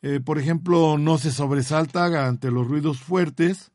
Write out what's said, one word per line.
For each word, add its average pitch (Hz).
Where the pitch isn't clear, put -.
Eh, 143
por 151
ejemplo, 165
no 151
se 151
sobresalta 147
ante 123
los 123
ruidos 147
fuertes, 175